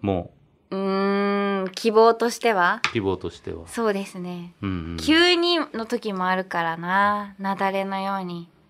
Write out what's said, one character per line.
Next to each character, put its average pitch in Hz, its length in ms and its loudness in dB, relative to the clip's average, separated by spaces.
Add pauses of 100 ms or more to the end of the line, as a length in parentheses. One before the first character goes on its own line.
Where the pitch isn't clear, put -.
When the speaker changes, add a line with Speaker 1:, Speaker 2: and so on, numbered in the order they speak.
Speaker 1:
も 95 320 0 (380)
う。 190 60 -4
Speaker 2:
う - 20 -2
ー 196 880 0
ん、 185 40 -6
希 220 200 0
望 226 240 8
と 233 160 0
し - 80 -8
て 226 160 2
は？ 190 260 2 (120)
Speaker 1:
希 117 80 0
望 95 180 0
と 90 100 -8
し - 100 -12
て 92 140 -12
は。 82 160 -12
Speaker 2:
そ 233 200 -4
う 208 40 0
で 196 140 -4
す 190 120 -16
ね。 175 440 -12
Speaker 1:
う 101 40 -4
ん 95 40 0
う - 20 -2 (220)
ん。 - 20 -6
Speaker 2:
急 320 380 4
に 339 260 2 (140)
の 226 100 -4
時 220 300 -4
も 185 120 0
あ 185 80 2
る 185 120 -2
か 180 160 -2
ら 165 160 -2
な。 202 600 0
雪 196 200 -2
崩 196 260 0
の 196 160 -4
よ 196 220 -2
う - 20 -6
に。 175 240 -8 (220)